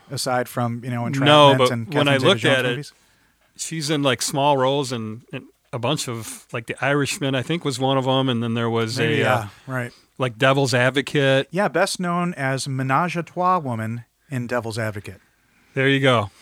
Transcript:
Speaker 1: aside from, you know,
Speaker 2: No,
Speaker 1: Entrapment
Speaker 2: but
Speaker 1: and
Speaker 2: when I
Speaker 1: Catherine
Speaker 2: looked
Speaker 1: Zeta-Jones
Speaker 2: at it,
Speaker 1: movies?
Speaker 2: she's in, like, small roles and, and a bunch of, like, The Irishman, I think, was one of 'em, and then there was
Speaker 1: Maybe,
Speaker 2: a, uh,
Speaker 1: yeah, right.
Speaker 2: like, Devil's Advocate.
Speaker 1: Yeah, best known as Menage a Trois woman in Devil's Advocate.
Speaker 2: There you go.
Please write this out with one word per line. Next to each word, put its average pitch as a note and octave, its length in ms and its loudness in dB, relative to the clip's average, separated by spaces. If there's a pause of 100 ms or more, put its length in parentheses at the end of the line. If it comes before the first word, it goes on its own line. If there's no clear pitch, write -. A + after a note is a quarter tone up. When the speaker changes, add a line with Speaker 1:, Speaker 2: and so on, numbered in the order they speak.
(140)
Speaker 1:
aside B2 360 -2
from, A#2+ 360 -4
you B2+ 60 -8
know, B2 100 -4
Speaker 2:
No, A#2+ 80 -4
Speaker 1:
Entrapment C#3+ 500 6
Speaker 2:
but B2+ 140 4
Speaker 1:
and A#2 220 -4
Speaker 2:
when C#3+ 120 2
I C#3+ 60 4
Speaker 1:
Catherine C3+ 160 2
Speaker 2:
looked D3 140 2
Speaker 1:
Zeta-Jones C#3 180 2
Speaker 2:
at B2 40 0
it, B2+ 60 -2
Speaker 1:
movies? C3+ 220 -8 (640)
Speaker 2:
she's D#3+ 340 -6
in, C#3+ 140 0
like, B2+ 180 2
small C#3+ 340 2
roles C3 360 0
and, A2 300 -8 (100)
and C3 140 -12 (260)
a C3 60 -6
bunch B2+ 300 -2
of, A2+ 440 -10
like, A#2 160 -8
The - 140 -8
Irishman, C#3 520 0
I B2+ 80 -2
think, E3 200 -4
was C3+ 160 -4
one C3+ 200 0
of B2+ 100 0
'em, C3+ 220 2
and A#2 120 -2
then A#2 120 -4
there A#2 160 -2
was A2+ 280 -2
Speaker 1:
Maybe, A2+ 220 2
Speaker 2:
a, A#2+ 100 2
uh, B2 120 2
Speaker 1:
yeah, G2+ 60 -10 (180)
right. B2+ 260 -8 (240)
Speaker 2:
like, B2+ 220 -4
Devil's C3+ 340 4
Advocate. C3+ 760 2
Speaker 1:
Yeah, F#3+ 180 0
best F#3 320 0
known F3 340 -2
as C3+ 320 -4
Menage C3+ 500 0
a E3+ 60 -2
Trois F3+ 360 0
woman A#2 460 -6 (260)
in B2 160 -4
Devil's A2+ 320 -2
Advocate. G#2 420 -6 (540)
Speaker 2:
There C3+ 140 2
you C#3 120 2
go. A#2+ 300 4 (100)